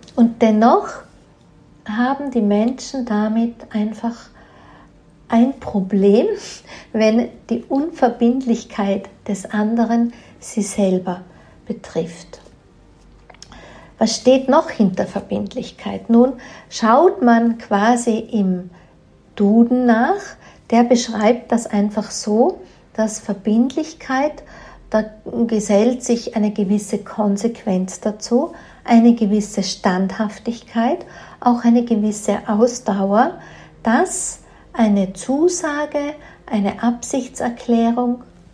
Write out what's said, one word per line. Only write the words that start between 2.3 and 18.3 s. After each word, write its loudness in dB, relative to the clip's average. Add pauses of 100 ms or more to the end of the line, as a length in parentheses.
die 0
Menschen -2
damit -2 (160)
einfach -6 (1000)
ein 2
Problem, 2 (340)
<laughs> -20
wenn 2 (220)
die -4
Unverbindlichkeit -2 (200)
des -6
anderen 0 (280)
sie -6
selber -2 (460)
betrifft. -10 (1600)
Was -2
steht 2
noch 2
hinter 0
Verbindlichkeit? -10
Nun, 6 (380)
schaut 4
man 4
quasi 0
im -2 (640)